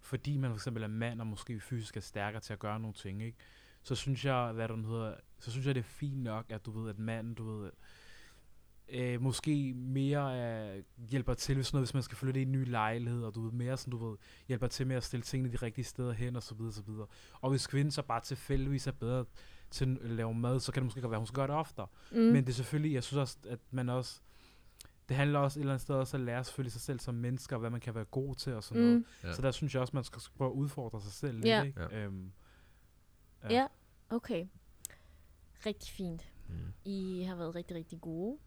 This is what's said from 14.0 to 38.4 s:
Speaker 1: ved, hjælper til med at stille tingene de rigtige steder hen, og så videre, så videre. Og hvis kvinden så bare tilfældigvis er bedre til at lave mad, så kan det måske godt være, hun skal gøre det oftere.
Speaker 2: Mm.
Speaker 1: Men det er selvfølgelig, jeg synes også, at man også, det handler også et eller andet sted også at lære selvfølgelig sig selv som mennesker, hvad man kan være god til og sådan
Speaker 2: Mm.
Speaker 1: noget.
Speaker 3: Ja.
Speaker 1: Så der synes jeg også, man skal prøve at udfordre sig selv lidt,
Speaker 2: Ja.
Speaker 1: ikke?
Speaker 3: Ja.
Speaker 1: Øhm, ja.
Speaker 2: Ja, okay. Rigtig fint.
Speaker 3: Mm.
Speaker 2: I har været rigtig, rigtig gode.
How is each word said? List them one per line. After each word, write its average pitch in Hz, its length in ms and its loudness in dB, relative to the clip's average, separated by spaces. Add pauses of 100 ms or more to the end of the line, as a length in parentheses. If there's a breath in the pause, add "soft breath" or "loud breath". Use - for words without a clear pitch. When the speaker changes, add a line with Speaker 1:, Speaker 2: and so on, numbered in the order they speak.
Speaker 1:
ved, 104 60 -6 (320 loud breath)
hjælper 127 180 2
til 131 200 0
med 131 100 2
at 123 80 0
stille 120 180 -2
tingene 127 300 0
de 123 40 0
rigtige 120 280 -2
steder 123 280 -2
hen, 123 240 0
og 113 60 -4
så - 120 -10
videre, 113 180 -4
så 104 100 -8
videre. 107 240 -6 (340 loud breath)
Og 131 100 2
hvis 135 160 4
kvinden 143 240 4
så 139 120 -2
bare 117 180 0
tilfældigvis 135 680 0
er 135 60 0
bedre 123 320 0 (460 loud breath)
til 127 340 2
at 117 60 -2
lave 113 240 0
mad, 120 260 4
så 131 120 -4
kan 135 80 2
det 131 60 2
måske 120 140 -4
godt 123 100 0
være, 110 100 2
hun 113 60 -2
skal 113 100 -8
gøre 139 100 4
det 143 100 0
oftere. 151 300 -2 (260 soft breath)
Speaker 2:
Mm. 220 60 2
Speaker 1:
Men 226 260 10
det 123 40 0
er 131 60 2
selvfølgelig, 151 400 2
jeg 123 100 2
synes 139 140 0
også, 131 180 0 (120)
at 117 100 -6 (120)
man 127 180 0
også, 123 320 -2 (880 soft breath)
det 127 80 0
handler 143 220 6
også 143 200 4
et 147 40 0
eller 139 100 2
andet 127 100 0
sted 147 120 -2
også 131 220 2
at 135 40 2
lære 123 240 0
selvfølgelig 123 280 -4
sig 117 80 -6
selv 127 200 -4
som 123 140 -4
mennesker, 123 440 -2
hvad 113 120 0
man 120 100 -2
kan 117 140 -4
være 110 100 -2
god 135 300 -2
til - 200 -4
og 107 100 -6
sådan 226 180 4
Speaker 2:
Mm. 240 60 10
Speaker 1:
noget. 240 160 8 (180 loud breath)
Speaker 3:
Ja. 87 100 -2
Speaker 1:
Så 104 100 -2
der 135 80 6
synes 131 240 0
jeg 131 60 4
også, 127 160 0
man 127 80 2
skal - 180 -12 (140)
prøve 131 140 2
at - 40 -4
udfordre 135 460 -2
sig 101 120 -8
selv 139 220 -2
lidt, 110 120 -2
Speaker 2:
Ja. 220 160 8
Speaker 1:
ikke? 139 180 -2
Speaker 3:
Ja. 85 240 -4
Speaker 1:
Øhm, 95 280 -6 (1120 soft breath)
ja. - 100 -6
Speaker 2:
Ja, 262 120 6 (440)
okay. 185 360 -2 (1200 soft breath)
Rigtig - 260 -4
fint. 170 360 -6 (200)
Speaker 3:
Mm. 90 60 -6 (300)
Speaker 2:
I 190 440 -2
har 185 80 -4
været 165 180 -4
rigtig, 170 220 -6
rigtig 165 240 -8
gode. 180 460 -4